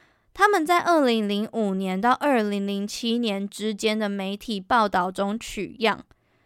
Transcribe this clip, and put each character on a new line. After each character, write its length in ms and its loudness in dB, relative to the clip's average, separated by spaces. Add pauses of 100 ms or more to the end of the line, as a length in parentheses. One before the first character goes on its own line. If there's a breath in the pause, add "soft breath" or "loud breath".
(340 soft breath)
他 160 4
们 160 2
在 140 4
二 260 4
零 240 2
零 240 -2
五 200 0
年 280 -2
到 100 4
二 320 2
零 240 -2
零 180 -4
七 320 -2
年 300 -2
之 260 -4
间 240 -2
的 120 -2
媒 260 -4
体 240 -6
报 300 2
道 200 0
中 300 -2
取 400 -10
样。 240 0 (420)